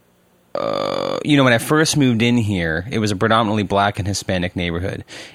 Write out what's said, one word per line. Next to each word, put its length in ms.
uh, 680
you 120
know, 60
when 100
I 60
first 380
moved 260
in 140
here, 520
it 120
was 100
a 60
predominantly 480
black 340
and 80
Hispanic 480
neighborhood. 500